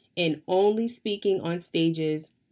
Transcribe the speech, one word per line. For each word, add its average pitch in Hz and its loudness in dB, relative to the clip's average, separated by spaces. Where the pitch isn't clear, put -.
and 160 0
only 208 2
speaking 202 -2
on 170 -4
stages 160 -2